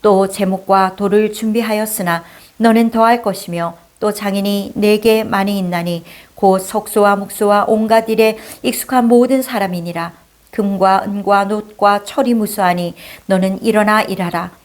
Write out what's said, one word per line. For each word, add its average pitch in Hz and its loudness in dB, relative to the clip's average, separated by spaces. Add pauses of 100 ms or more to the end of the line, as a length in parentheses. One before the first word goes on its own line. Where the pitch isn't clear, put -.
또 196 4
제목과 190 0
돌을 208 0
준비하였으나, 214 -4 (360)
너는 226 4
더할 233 2
것이며, 170 -6 (240)
또 208 -2
장인이 202 -4
내게 214 2
많이 202 -2
있나니, 175 -4 (300)
곧 190 2
석수와 208 0
묵수와 208 0
온갖 226 2
일에 220 2 (260)
익숙한 247 -2
모든 254 4
사람이니라. 175 -6 (380)
금과 196 0
은과 202 0
놋과 208 0
철이 247 0
무수하니, 180 -2 (320)
너는 190 0
일어나 214 2
일하라. 180 -6 (140)